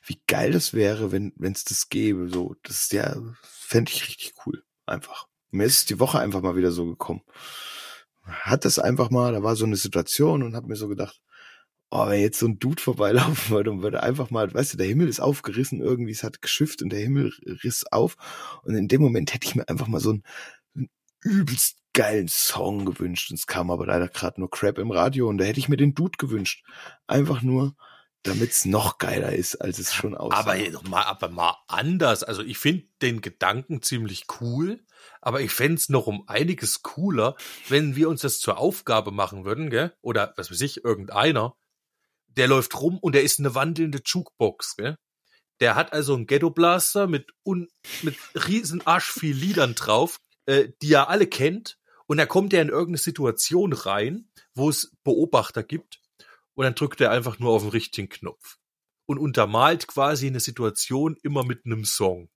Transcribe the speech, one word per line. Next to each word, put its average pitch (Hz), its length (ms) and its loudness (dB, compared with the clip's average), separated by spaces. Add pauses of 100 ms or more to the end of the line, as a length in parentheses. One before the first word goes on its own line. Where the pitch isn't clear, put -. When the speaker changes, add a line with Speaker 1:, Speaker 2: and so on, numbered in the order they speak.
Speaker 1:
wie - 200 -10
geil 104 260 2
das 175 200 0
wäre, 104 400 2
wenn, 98 240 -2
wenn's 98 280 -4
das - 260 -4
gäbe, 104 380 0
so. 90 340 -4
Das - 220 -6
ist - 80 -2
ja, - 240 0 (260)
fänd - 480 0
ich - 180 -6
richtig - 260 -12 (120)
cool, - 180 -8 (220)
einfach. - 400 -8 (240)
Mir 101 160 2
ist 131 120 4
es - 60 2
die 101 160 -4
Woche 131 180 4
einfach 98 240 0
mal 90 140 0
wieder 90 160 4
so 85 140 -4
gekommen. 85 360 -6 (1000)
Hat 101 400 -2
das - 160 2
einfach 120 300 2
mal, 123 220 2
da 104 100 -2
war 110 120 0
so 110 120 0
eine 107 100 0
Situation 139 680 0
und 117 140 -6
hab 120 100 -10
mir 107 100 -8
so 104 120 -8
gedacht, 101 320 -8 (680)
oh, 107 180 0
wenn 101 120 2
jetzt 104 200 2
so 113 60 2
ein 107 120 -2
Dude 139 240 -2
vorbeilaufen 123 720 2
würde 104 160 2
und 95 120 -6
würde 104 200 -2
einfach 131 280 -2
mal, 110 220 0
weißt 139 200 0
du, - 60 -10
der 92 100 0
Himmel 147 200 4
ist 110 120 -4
aufgerissen 131 600 -2
irgendwie, 120 320 -2
es - 120 -8
hat - 180 -10
geschifft - 400 -2
und - 80 -4
der 104 100 -4
Himmel 135 320 0 (300)
riss - 220 -4
auf - 320 2 (480)
und 110 100 -2
in 107 140 0
dem 135 140 6
Moment 117 320 4
hätte - 120 -6
ich - 80 -4
mir 123 140 0
einfach - 200 -2
mal 113 120 0
so 110 100 2
einen, 104 140 -2 (500)
einen 131 140 -6 (320)
übelst 185 560 0 (160)
geilen 107 360 2
Song 98 580 -2
gewünscht 90 440 -4
und 82 80 -8
es - 80 -6
kam 90 240 -2
aber - 160 -2
leider 87 220 2
grad - 300 -6
nur 92 120 -6
Crap - 280 0
im 110 120 -4
Radio 117 380 2
und 104 100 0
da 95 60 4
hätte 107 160 0
ich - 80 -4
mir 143 80 4
den 143 180 4
Dude 180 240 -2
gewünscht. 110 460 -4 (420)
Einfach 139 360 2
nur, 131 340 2 (480)
damit's 104 400 0
noch 95 340 0
geiler - 360 -2
ist, - 220 -2
als - 220 -6
es - 160 -4
schon - 220 -4
aussah. - 220 0
Speaker 2:
Aber 101 180 2 (320)
mal, 92 160 2
aber 98 240 -4
mal 85 280 0 (120)
anders. 135 560 2
Also 107 180 -6
ich 123 160 -8
find 156 280 0 (160)
den 120 180 0
Gedanken 107 600 -2
ziemlich 110 420 -4 (160)
cool, 151 400 -4 (400)
aber 123 220 -2
ich 107 100 -4
fänd's 151 360 0
noch 135 200 2
um 101 200 -6
einiges 123 540 -2
cooler, 139 540 0 (320)
wenn 143 260 2
wir 156 140 4
uns 160 140 -2
das - 180 -2
zur 90 180 0
Aufgabe 110 540 0
machen 98 320 -4
würden, 127 260 -4
gell? 143 300 0
Oder 107 360 -2
was 90 140 -10
weiß 90 120 -6
ich, - 220 -6
irgendeiner, 113 680 0 (720)
der 127 220 4
läuft 131 320 4
rum 170 180 0
und 147 160 0
der 139 80 8
ist - 160 2
eine 139 160 0
wandelnde 147 500 -2
Jukebox, - 720 -2
gell? 131 200 -6 (640)
Der 117 160 4
hat 160 160 0
also 143 240 0
einen 113 100 -4
Ghetto-Blaster 170 800 2
mit 147 240 -2 (160)
un-, 175 220 -2 (340)
mit 151 140 -2 (320)
riesen 180 380 -2
Arsch 170 260 2
viel 147 240 -2
Liedern 139 400 2
drauf, 120 420 2 (280)
äh, 135 240 4 (120)
die 147 120 4
er 139 140 6
alle 196 200 4
kennt. 170 500 -2 (280)
Und 151 120 2
da 147 80 4
kommt 196 260 2
er 170 100 6
in 147 60 2
irgendeine 165 300 0
Situation 160 720 0
rein, 113 560 -2 (260)
wo 139 140 2
es - 240 -2 (120)
Beobachter 127 580 2
gibt, - 380 -10 (540)
und 135 100 0
dann 123 100 2
drückt - 260 -4
er 117 100 6
einfach 120 280 0
nur 120 140 2
auf 107 100 4
den 107 80 -4
richtigen 107 380 -4
Knopf. - 500 -16 (480)
Und 139 120 -2
untermalt 131 720 2
quasi 139 400 0
eine 127 120 -2
Situation 127 800 -2
immer 143 220 0
mit 123 220 -6
einem 110 180 -4
Song. 90 520 -2